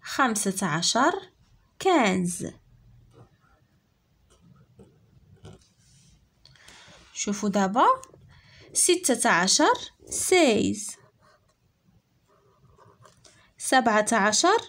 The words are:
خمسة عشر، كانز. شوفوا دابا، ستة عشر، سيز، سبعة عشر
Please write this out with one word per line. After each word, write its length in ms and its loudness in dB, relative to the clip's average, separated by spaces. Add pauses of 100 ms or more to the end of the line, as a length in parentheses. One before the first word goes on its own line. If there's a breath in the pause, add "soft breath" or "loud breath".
خمسة 640 -4
عشر، 460 0 (680)
كانز. 680 0 (4000 loud breath)
شوفوا 360 -4
دابا، 360 0 (880 soft breath)
ستة 560 0
عشر، 480 2 (320)
سيز، 880 0 (2500 soft breath)
سبعة 540 0
عشر 460 2 (120)